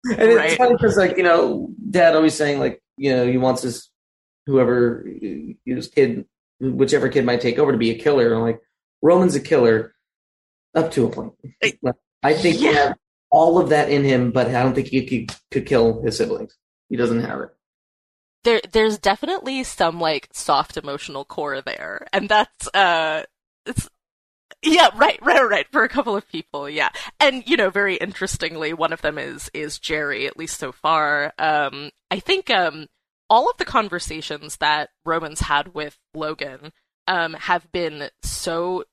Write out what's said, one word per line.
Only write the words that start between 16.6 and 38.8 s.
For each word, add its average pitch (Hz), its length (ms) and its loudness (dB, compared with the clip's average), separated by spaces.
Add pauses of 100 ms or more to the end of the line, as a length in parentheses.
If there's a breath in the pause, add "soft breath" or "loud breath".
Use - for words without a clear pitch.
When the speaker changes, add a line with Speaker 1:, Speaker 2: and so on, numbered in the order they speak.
Speaker 1:
He 127 80 -6
doesn't 117 260 0
have 104 180 -8
it. - 80 -12 (960)
Speaker 2:
There, 233 160 4 (100)
there's 220 280 2
definitely 262 680 -4
some, 170 360 -4
like, 160 320 -2
soft - 440 -2
emotional 143 480 -10
core 143 360 -8
there. - 520 -10
And 196 160 -2
that's, - 440 0
uh, 160 520 2 (420)
it's, - 220 -6 (760)
yeah, 320 320 6
right, 269 260 2
right, 254 280 2
right, 196 240 0
for 262 100 2
a 233 60 2
couple 233 280 -2
of 202 120 -8
people, 143 420 -10
yeah. 151 200 -2 (300 loud breath)
And, 262 280 2
you 240 80 2
know, 196 140 0
very 196 260 -2
interestingly, 165 760 -8
one 160 200 -2
of 165 100 -10
them 151 160 -4
is, 135 340 -12
is 151 280 -10
Jerry, 143 480 -4
at - 100 -10
least 160 220 -12
so 139 120 -8
far. 151 680 -2
Um, 147 520 -2 (200)
I 185 100 -6
think, 381 280 -2
um, 160 380 -2 (420)
all 254 220 4
of 494 80 -8
the - 60 -4
conversations 156 920 -6
that 151 320 -2 (140)
Roman's 165 360 -4
had 147 340 -2
with 151 240 -10 (160)
Logan, 151 580 -10 (360)
um, 170 260 -2
have - 380 -4
been 151 380 -6 (120)
so 175 720 -6